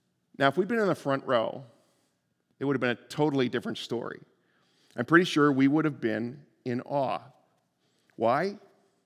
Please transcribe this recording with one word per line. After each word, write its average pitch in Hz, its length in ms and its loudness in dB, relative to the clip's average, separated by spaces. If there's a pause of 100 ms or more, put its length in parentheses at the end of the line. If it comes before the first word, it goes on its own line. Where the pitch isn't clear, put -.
(360)
Now, 139 120 4
if 135 80 0
we'd 185 120 0
been 233 120 0
in 202 80 2
the 156 60 2
front 135 300 -4
row, 127 400 -2 (920)
it 135 60 -6
would 139 100 2
have 123 60 -2
been 123 100 0
a - 180 -6
totally 139 400 0
different 113 300 -6
story. - 420 -8 (760)
I'm - 100 -4
pretty 170 180 6
sure 147 280 4
we 135 160 4
would 151 160 2
have 143 160 -4
been 120 400 -4 (240)
in 123 160 -4
awe. 131 400 -4 (960)
Why? 147 420 0 (480)